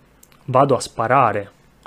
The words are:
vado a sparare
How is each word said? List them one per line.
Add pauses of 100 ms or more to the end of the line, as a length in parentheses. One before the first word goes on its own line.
(460)
vado
a
sparare (360)